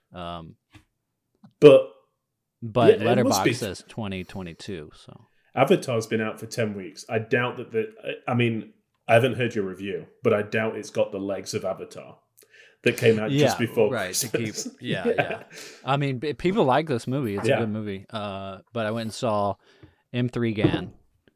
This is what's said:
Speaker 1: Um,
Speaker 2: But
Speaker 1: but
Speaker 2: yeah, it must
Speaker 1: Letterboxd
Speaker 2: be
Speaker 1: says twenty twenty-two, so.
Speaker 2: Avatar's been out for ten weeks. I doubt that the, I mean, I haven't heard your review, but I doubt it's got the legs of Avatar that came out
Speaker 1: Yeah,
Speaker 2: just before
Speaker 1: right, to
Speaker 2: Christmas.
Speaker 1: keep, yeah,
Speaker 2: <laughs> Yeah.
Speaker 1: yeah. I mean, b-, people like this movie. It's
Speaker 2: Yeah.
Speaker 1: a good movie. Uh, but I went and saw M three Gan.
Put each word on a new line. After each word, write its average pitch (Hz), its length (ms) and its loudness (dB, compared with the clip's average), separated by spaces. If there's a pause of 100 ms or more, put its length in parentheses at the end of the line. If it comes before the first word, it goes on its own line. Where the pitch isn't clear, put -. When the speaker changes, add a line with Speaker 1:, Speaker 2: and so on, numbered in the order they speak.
(120)
Speaker 1:
Um, 85 440 -12 (1040)
Speaker 2:
But 135 300 12 (720)
Speaker 1:
but 113 380 0
Speaker 2:
yeah, 101 120 0
it 123 120 2
must 104 160 2
Speaker 1:
Letterboxd 95 40 -2
Speaker 2:
be 123 100 0
Speaker 1:
says 101 340 -8
twenty 95 360 -10
twenty-two, 85 680 -12
so. - 320 -20 (280)
Speaker 2:
Avatar's 123 520 2
been 110 140 -2
out 110 180 -6
for 113 80 -14
ten 107 280 -4
weeks. 92 340 -12
I 117 100 -2
doubt 120 380 0
that 120 160 -12
the, 110 200 -2 (360)
I 131 60 0
mean, 117 380 0 (360)
I 113 60 6
haven't 117 200 4
heard 117 220 -4
your 104 80 0
review, 92 420 -8 (160)
but 113 100 2
I 104 100 2
doubt 110 340 -2
it's 101 140 -10
got 110 200 -2
the 98 80 -8
legs 95 360 -6
of 98 100 -6
Avatar 87 540 -10 (680)
that 120 120 2
came 113 220 4
out 107 140 -2
Speaker 1:
Yeah, 139 140 4
Speaker 2:
just 117 120 2
before 113 320 2
Speaker 1:
right, 92 240 -4
to - 140 -2
Speaker 2:
Christmas. 113 360 -4
Speaker 1:
keep, - 160 -12
yeah, 110 240 -6
Speaker 2:
<laughs> - 40 0
Yeah. 226 80 0
Speaker 1:
yeah. - 260 -2 (420)
I 135 120 0
mean, 139 220 -2
b-, 143 160 -4
people 185 300 0
like 139 220 4
this 123 220 -4
movie. 127 280 -2
It's 98 120 0
Speaker 2:
Yeah. 131 80 4
Speaker 1:
a 110 40 -2
good 110 100 -2
movie. 104 400 -8
Uh, 98 480 -8 (140)
but 113 140 -2
I 107 60 -2
went 113 140 -4
and 110 80 -8
saw 104 420 0 (560)
M 123 160 0
three 117 240 0
Gan. 104 400 0 (440)